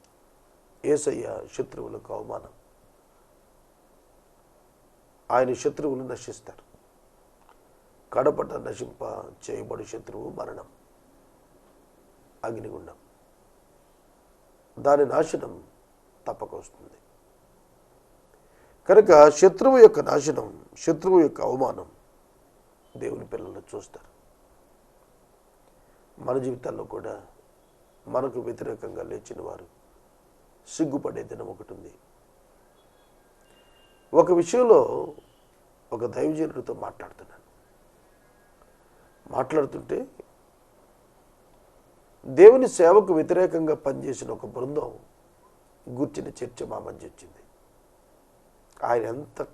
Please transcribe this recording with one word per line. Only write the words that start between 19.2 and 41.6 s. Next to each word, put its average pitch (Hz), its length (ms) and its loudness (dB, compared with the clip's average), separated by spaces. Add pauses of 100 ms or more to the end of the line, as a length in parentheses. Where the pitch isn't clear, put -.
శత్రువు 190 480 4
యొక్క 214 220 10
నాశనం, 127 640 -4 (120)
శత్రువు 170 420 2
యొక్క 147 220 2
అవమానం 123 500 -4 (1080)
దేవుని 117 300 -10
పిల్లలు 95 340 -14 (140)
చూస్తారు. - 400 -18 (2000)
మన 127 160 -6
జీవితాల్లో 123 460 -10
కూడా 104 420 -14 (800)
మనకు 123 320 -6
వ్యతిరేకంగా 107 640 -12
లేచిన - 380 -16
వారు 87 440 -20 (840)
సిగ్గుపడే 139 560 -6
దినం 110 240 -16
ఒకటి 98 260 -18
ఉంది. - 200 -20 (2250)
ఒక 160 180 4
విషయంలో 165 800 2 (800)
ఒక 117 120 -6
దైవజనుడితో 147 680 -6
మాట్లాడుతున్నాను. - 720 -18 (1900)
మాట్లాడుతుంటే 139 760 -4 (2250)